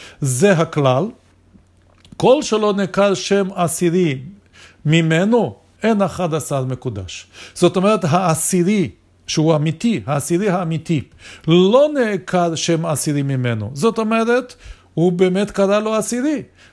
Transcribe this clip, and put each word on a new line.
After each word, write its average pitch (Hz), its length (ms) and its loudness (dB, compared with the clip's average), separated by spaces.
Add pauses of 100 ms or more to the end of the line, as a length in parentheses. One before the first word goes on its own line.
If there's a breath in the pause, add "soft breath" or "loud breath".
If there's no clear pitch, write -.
(200 loud breath)
זה 139 320 2
הכלל. 151 520 2 (1120)
כל 254 260 4
שלא 214 300 0
נקל 196 420 2
שם 196 400 0
עשירי 170 640 0 (680 loud breath)
ממנו, 165 680 2 (280)
אין 214 200 2
אחד 170 320 -2
עשר 143 300 -4
מקודש. 117 640 -10 (280 loud breath)
זאת 175 220 2
אומרת, 202 280 2
העשירי, 175 840 0 (360)
שהוא 160 300 0
אמיתי, 160 500 -2
העשירי 175 420 -2
האמיתי, 165 540 -2 (460 loud breath)
לא 196 460 6
נעקר 185 600 -2
שם 165 320 -2
עשירי 147 360 -2
ממנו. 123 520 -2
זאת 220 240 -2
אומרת, 226 560 -2 (400 loud breath)
הוא 175 180 2
באמת 185 380 0
קרא 196 300 2
לו 214 140 -4
עשירי. 240 480 -2 (300 soft breath)